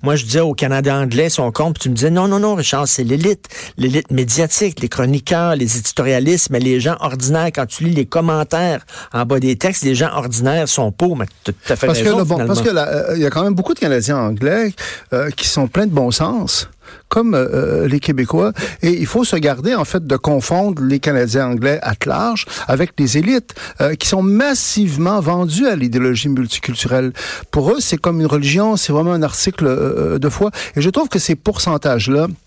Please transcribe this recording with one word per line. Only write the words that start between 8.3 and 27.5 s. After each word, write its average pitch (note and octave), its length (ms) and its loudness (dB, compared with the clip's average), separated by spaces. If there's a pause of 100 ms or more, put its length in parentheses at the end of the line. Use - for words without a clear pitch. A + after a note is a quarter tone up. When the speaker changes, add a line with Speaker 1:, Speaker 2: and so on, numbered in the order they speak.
Speaker 1:
en A#2+ 120 -2
bas C3 140 2
des B2+ 160 2
textes, F#3 280 -2
les C3 120 2
gens D3+ 200 0
ordinaires C3+ 540 0
sont A2+ 220 0
pour, F3 260 0
mais A#2+ 80 -4 (180)
t'as - 80 -6
tout - 220 -4
à - 20 0
fait - 120 0
Speaker 2:
Parce D#3+ 100 2
que A2+ 60 0
Speaker 1:
raison, G#3+ 160 4
Speaker 2:
le F#3+ 40 2
bon, E3 120 2
Speaker 1:
finalement. C3 180 0
Speaker 2:
parce A3+ 140 2
que A3 40 2
la, D3+ 160 0
euh, - 280 -2
il E3 80 2
y - 20 2
a C#3 60 2
quand D#3+ 120 0
même G3+ 120 2
beaucoup F#3 180 0
de - 60 -4
Canadiens C3+ 380 0
anglais, C3+ 580 0 (360)
euh, C#3 200 0
qui - 160 -4
sont C#3 200 0
pleins G3 200 2
de F#3+ 40 0
bon C3 200 2
sens, F#3+ 580 -2 (400)
comme, A3+ 240 2
euh, B2+ 540 2
les C#3 120 2
Québécois. D#3 520 0 (320)
Et E3+ 80 4
il E3+ 160 0
faut B3 160 0
se G#3+ 120 2
garder, D3 380 0
en - 120 0
fait, D#3 200 -4
de C3+ 120 0
confondre D#3 680 0
les C3+ 160 2
Canadiens B2+ 480 0
anglais B2 340 0
at A2 140 -4 (100)
large G3+ 400 -2 (220)
avec C3+ 320 0
les C3+ 180 2
élites, A3 360 0 (280)
euh, D3 140 0
qui - 120 -4
sont F#3+ 140 0
massivement G3+ 1000 2
vendues F3 480 0
à G#3+ 80 2
l'idéologie B2+ 540 0
multiculturelle. B2+ 840 -2 (380)